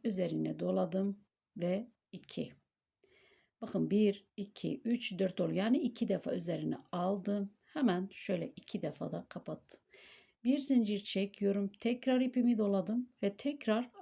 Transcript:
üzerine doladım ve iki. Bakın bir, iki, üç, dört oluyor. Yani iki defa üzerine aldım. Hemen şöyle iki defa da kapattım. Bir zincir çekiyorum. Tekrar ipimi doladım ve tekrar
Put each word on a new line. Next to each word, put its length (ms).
üzerine 540
doladım 640
ve 320
iki. 400
Bakın 300
bir, 360
iki, 480
üç, 340
dört 220
oluyor. 160
Yani 220
iki 300
defa 260
üzerine 440
aldım. 600
Hemen 480
şöyle 440
iki 260
defa 300
da 160
kapattım. 520
Bir 140
zincir 400
çekiyorum. 840
Tekrar 400
ipimi 380
doladım 540
ve 140
tekrar 540